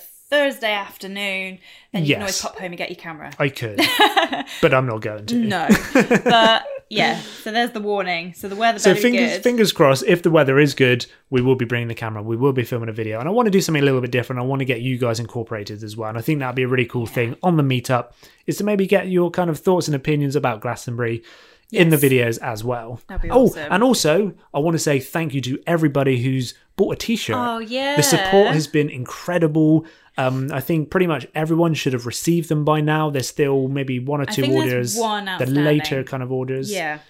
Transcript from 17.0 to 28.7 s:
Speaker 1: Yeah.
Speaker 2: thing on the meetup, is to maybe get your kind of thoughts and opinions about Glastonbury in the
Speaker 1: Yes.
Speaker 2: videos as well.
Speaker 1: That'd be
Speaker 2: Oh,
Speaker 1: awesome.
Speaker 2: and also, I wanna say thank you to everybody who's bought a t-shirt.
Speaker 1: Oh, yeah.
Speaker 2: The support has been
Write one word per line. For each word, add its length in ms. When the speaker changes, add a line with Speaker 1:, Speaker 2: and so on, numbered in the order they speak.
Speaker 1:
Yeah. 60
Speaker 2:
thing 300
on 140
the 60
meetup, 480
is 120
to 60
maybe 220
get 240
your 220
kind 180
of 100
thoughts 280
and 80
opinions 400
about 260
Glastonbury 640
in 180
the 80
Speaker 1:
Yes. 420
Speaker 2:
videos 40
as 200
well. 440
Speaker 1:
That'd 140
be 80
Speaker 2:
Oh, 160
Speaker 1:
awesome. 260
Speaker 2:
and 120
also, 500
I 60
wanna 200
say 200
thank 360
you 60
to 260
everybody 560
who's 320
bought 180
a 40
t-shirt. 400
Speaker 1:
Oh, 220
yeah. 360
Speaker 2:
The 80
support 500
has 120
been 240